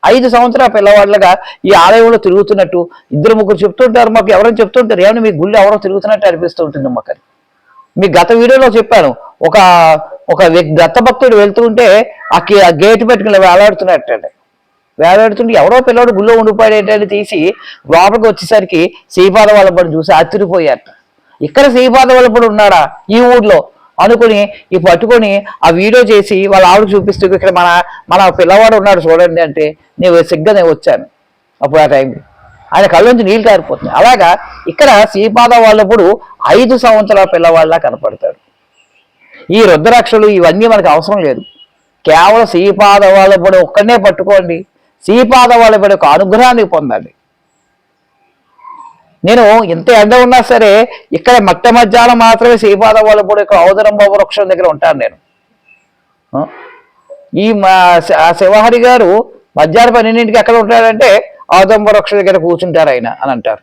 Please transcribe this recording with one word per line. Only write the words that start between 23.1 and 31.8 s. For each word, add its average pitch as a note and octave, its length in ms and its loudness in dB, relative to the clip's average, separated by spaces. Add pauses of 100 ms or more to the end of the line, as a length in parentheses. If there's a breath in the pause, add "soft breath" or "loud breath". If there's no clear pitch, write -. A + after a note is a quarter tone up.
ఈ A3+ 100 0
ఊర్లో?" G#3+ 480 0 (320 soft breath)
అనుకుని G#3+ 520 0 (200 loud breath)
ఈ F#3 40 -4
పట్టుకొని G3+ 680 0 (180 loud breath)
ఆ D#3+ 40 2
వీడియో G#3 340 0
చేసి G3+ 440 0
వాళ్ళ F#3+ 200 2
ఆవిడకు F#3+ 240 2
చూపిస్తూ, F#3+ 440 -2
"ఇక్కడ F#3 160 -2
మన, F3 320 0 (280 loud breath)
మన F#3 180 2
పిల్లవాడు G3 480 2
ఉన్నాడు G3 240 0
చూడండి" E3 400 0
అంటే D3+ 360 -6 (240)
నేను E3+ 220 2
సిగ్గా E3 300 -2
నేను F#3 160 0
వచ్చాను D3 380 -4 (560)
అప్పుడు C#3+ 180 -2